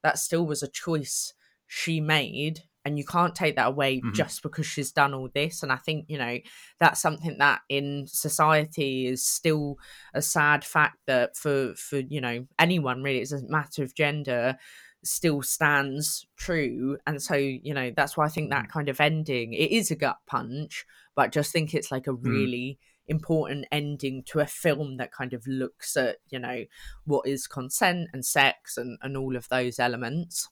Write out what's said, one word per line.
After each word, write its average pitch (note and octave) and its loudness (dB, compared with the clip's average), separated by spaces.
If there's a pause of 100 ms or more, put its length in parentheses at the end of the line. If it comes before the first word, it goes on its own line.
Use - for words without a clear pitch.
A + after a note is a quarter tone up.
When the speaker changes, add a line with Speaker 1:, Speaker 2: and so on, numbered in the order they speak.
Speaker 1:
that D#3 2
still E3+ 0
was D3+ -4
a D3 -6
choice - -4 (340)
she D#3+ -2
made, D3+ 0 (240)
and D3 -2
you C#3+ -4
can't F3 2
take D#3 2
that A#2+ 4
away C3+ 2
Speaker 2:
Mm-hmm. A#2+ -2
Speaker 1:
just - -2
because D3+ -4
she's - -4
done C#3 4
all C3 -6
this. D3+ -2
And C#3 -2
I B2+ 4
think, D#3 -4
you D3 -6
know, B2 -2 (400)
that's - 6
something D#3 -2
that C#3+ 6
in C#3 -2
society D3+ 2
is B2+ -2
still D3+ 0 (360)
a D3+ 0
sad D3 4
fact - 2
that B2+ 2
for, C#3 0
for, - -6
you C3+ -4
know, B2 -4 (100)
anyone D3 2
really, C3+ 0
it B2+ -4
doesn't C#3 -6
matter D3 -2
of C3 -6
gender, C3+ 0 (460)
still D3 0
stands C#3+ 2 (120)
true. C#3 -2
And D3 -2
so, - 0
you C#3 0
know, B2+ -2
that's C#3+ 0
why D3+ 4
I D3+ 0
think D#3 -4
that C#3 0
Speaker 2:
Mm-hmm. - -12
Speaker 1:
kind D3 -2
of C3+ -2
ending, D3 0
it D3+ 2
is A3 2
a D3+ 2
gut C#3+ -2
punch, B2+ -6 (300)
but C#3+ 4
I - 4
just D3 0
think D#3 0
it's, - -2
like, C3 -4
a C#3 -2
Speaker 2:
Mm-hmm. B2 -2
Speaker 1:
really B2+ 0 (280)
important D#3 -2
ending D3 -4
to - -2
a D3 4
film C#3+ -2
that B2 -6
kind B2+ -8
of A#2+ -10
looks C3 -4
at, B2+ 0 (120)
you C3 -8
know, B2 -8 (420)
what C#3+ 2
is C3+ -2
consent E3+ 0
and C3 -8
sex - 4
and, A#2+ -8
and C3+ -6
all C3 -4
of A#2+ -8
those B2 0
elements. B2 -2